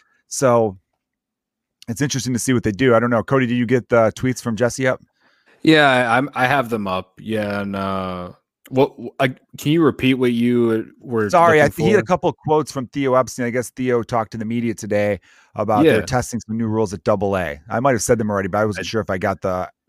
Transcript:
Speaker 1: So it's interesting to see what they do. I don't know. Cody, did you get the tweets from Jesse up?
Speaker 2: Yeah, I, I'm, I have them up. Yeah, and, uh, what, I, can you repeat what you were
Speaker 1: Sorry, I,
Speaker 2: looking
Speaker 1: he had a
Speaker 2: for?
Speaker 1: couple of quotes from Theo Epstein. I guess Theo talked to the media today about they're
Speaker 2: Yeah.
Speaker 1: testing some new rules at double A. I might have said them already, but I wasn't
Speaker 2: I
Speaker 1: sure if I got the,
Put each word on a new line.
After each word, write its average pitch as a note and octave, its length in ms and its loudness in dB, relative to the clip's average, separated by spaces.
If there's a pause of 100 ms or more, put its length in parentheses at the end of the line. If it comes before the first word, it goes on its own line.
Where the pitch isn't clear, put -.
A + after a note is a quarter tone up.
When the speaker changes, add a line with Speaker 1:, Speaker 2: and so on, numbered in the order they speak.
(280)
Speaker 1:
So A#2 500 2 (1080)
it's A2+ 140 -8
interesting C3 320 -2
to A#2 60 -2
see C3 160 0
what A#2 80 2
they A2 100 0
do. A#2 220 4
I A2+ 60 4
don't A#2+ 100 0
know. A2+ 120 0
Cody, C3+ 240 0
did A#2 100 -2
you B2 100 0
get A#2+ 240 0
the A2+ 260 4
tweets C3 260 -4
from A#2 140 -4
Jesse A#2+ 300 -2
up? B2+ 140 -2 (640)
Speaker 2:
Yeah, D#3 280 6
I, B2 260 2
I'm, C#3 180 0
I B2+ 120 2
have B2+ 240 0
them G#2+ 160 -4
up. F#2 340 -6
Yeah, G#2 420 -4
and, G2+ 120 -6
uh, F#2+ 580 -6 (380)
what, C3+ 240 0 (240)
I, C3+ 100 2
can - 440 -6
you E3 100 2
repeat C3 320 2
what B2 180 0
you A#2 680 0
were A2 300 -4
Speaker 1:
Sorry, E3 300 4
I, D3 40 6
Speaker 2:
looking D3 220 0
Speaker 1:
he - 60 2
had G#3 60 4
a F3 40 0
Speaker 2:
for? - 40 -12
Speaker 1:
couple F3+ 240 -2
of - 60 -6
quotes D#3 340 -2
from C3 180 -8
Theo C3+ 260 -2
Epstein. B2 320 0
I A#2+ 40 -4
guess A#2 200 -4
Theo B2 320 -2
talked A2+ 300 -4
to A2+ 60 -10
the A2+ 60 -6
media A#2 300 -4
today G#2 460 -2 (340)
about G#2+ 300 2
they're C3 160 4
Speaker 2:
Yeah. - 40 -4
Speaker 1:
testing B2 420 -4
some A2 120 -4
new A#2 80 -2
rules G#2+ 260 0
at F#2 100 -10
double G2+ 340 0
A. D2+ 220 -4 (120)
I G#2+ 100 -2
might C3+ 120 2
have A2+ 100 -2
said A#2 160 2
them G#2+ 120 -2
already, G2 180 -2
but G2+ 100 -2
I A2 80 2
wasn't F#2+ 180 -6
Speaker 2:
I F2 40 -10
Speaker 1:
sure A2+ 120 -2
if F#2 80 -6
I G2 80 -2
got G2 240 -4
the, F#2 300 -4 (180)